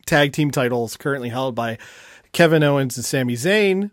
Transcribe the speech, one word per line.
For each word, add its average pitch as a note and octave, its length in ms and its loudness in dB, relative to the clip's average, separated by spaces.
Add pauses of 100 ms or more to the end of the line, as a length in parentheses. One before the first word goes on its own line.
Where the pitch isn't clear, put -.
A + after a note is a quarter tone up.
tag D3 280 2
team D3 180 0
titles A#2+ 460 -2
currently C3+ 320 -6
held B2+ 260 -4
by A2+ 220 -4 (560)
Kevin E3 280 4
Owens C#3 360 2
and A#2 80 -8
Sami B2+ 300 -2
Zayn. G3 580 0